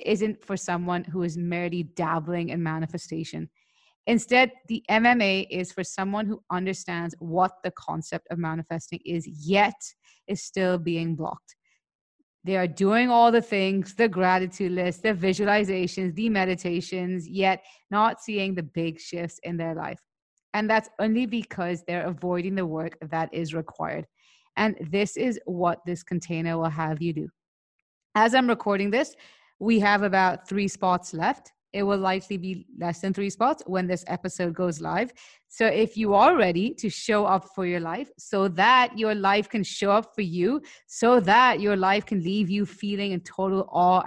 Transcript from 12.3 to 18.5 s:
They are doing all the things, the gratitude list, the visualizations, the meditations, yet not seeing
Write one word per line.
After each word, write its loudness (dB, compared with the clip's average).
They -2
are 2
doing 2
all 6
the 6
things, -2
the 4
gratitude 0
list, -2
the 2
visualizations, 0
the -2
meditations, -2
yet 0
not 2
seeing -4